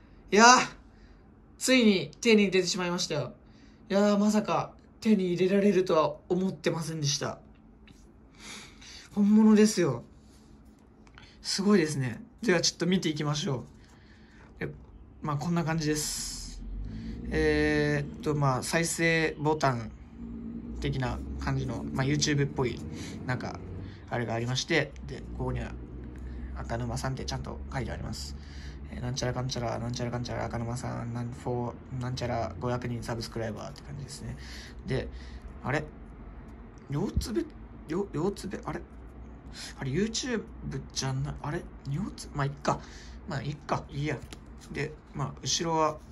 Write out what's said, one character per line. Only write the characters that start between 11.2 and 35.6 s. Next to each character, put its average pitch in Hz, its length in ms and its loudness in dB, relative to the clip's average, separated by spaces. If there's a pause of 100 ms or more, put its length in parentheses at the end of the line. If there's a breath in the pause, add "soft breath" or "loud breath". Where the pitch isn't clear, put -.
す - 180 -2
ご 208 140 8
い 190 40 8
で 156 60 6
す 143 120 -2
ね。 123 260 -4 (180)
で 143 100 2
は 170 100 4
ち - 120 2
ょ - 40 -18
っ - 20 -
と 170 80 2
見 185 120 4
て 175 100 0
い 156 40 0
き 147 100 -2
ま 147 120 0
し 147 120 -2
ょ 135 100 0 (1000 loud breath)
う。 - 40 -4
え、 - 60 -6 (520)
ま 151 120 -2
あ 139 40 0
こ 160 140 -2
ん - 20 2
な 170 100 2
感 160 140 0
じ 151 100 0
で 151 80 4
す。 - 680 -6 (680 loud breath)
え 151 800 2
ー - 80 -12
っ - 40 -12
と、 151 120 0
ま 139 240 4
あ 113 60 -2
再 165 220 0
生 165 520 2
ボ 151 180 2
タ 143 180 4
ン 113 180 -4 (880)
的 135 160 -2
な 123 220 -2 (200)
感 135 200 -2
じ 131 80 -4
の、 113 260 -6
ま 135 80 -2
あ 131 60 2
YouTube 143 380 2
っ 139 40 -4
ぽ 135 160 0
い、 113 140 -2 (480 loud breath)
な 127 80 -2
ん - 20 -6
か、 - 220 -8 (500 loud breath)
あ 127 80 -4
れ 117 80 -2
が 113 80 -4
あ 113 60 -2
り 117 80 -2
ま 127 80 -2
し - 100 0
て、 160 260 2 (140)
で、 - 160 -8 (160)
こ 180 80 -2
こ - 60 -2
に - 80 -4
は - 120 -6 (880 loud breath)
赤 117 220 -4
沼 120 180 -2
さ 135 100 -4
ん 131 60 -2
っ - 20 -4
て 123 80 -6
ち - 100 -4
ゃ 135 40 -4
ん 127 60 -6
と - 160 -8 (120)
書 135 100 -4
い - 40 -4
て - 60 -6
あ - 40 -4
り - 60 -6
ま 139 120 -6
す。 - 220 -8 (560 loud breath)
え - 60 -10
ー、 - 60 -6
な 123 80 -4
ん - 20 -4
ち 139 80 -4
ゃ 123 60 -2
ら 127 80 -2
か 127 80 -2
ん 131 40 -4
ち 127 100 -4
ゃ - 20 -2
ら、 113 180 -2
な 117 120 -4
ん - 20 -4
ち 120 100 -4
ゃ 120 40 -2
ら 120 40 -2
か 123 80 -2
ん 120 60 -4
ち 117 80 -6
ゃ 113 60 -4
ら、 113 80 -2
赤 117 120 -4
沼 117 180 -2
さ 123 280 -6
ん、 117 100 -6
な 120 80 -4
ん、 120 80 -6
フ 120 380 -4
ォ 117 60 -6 (260)
ー、 - 20 -4
な 123 80 -4
ん 127 60 -4
ち 127 80 -4
ゃ 120 40 -2
ら 117 320 -2
五 123 120 -2
百 123 160 -2
人 117 160 -4
サ 120 120 -4
ブ 113 60 -6
ス - 80 -8
ク - 80 -8
ラ 113 120 -2
イ - 20 -4
バ 101 160 -8
ー - 20 -10
っ 92 40 -12
て - 100 -16
感 - 160 -10
じ - 60 -8
で - 40 -14
す - 140 -12
ね。 120 120 -8 (520 loud breath)
で、 131 200 -4 (560 loud breath)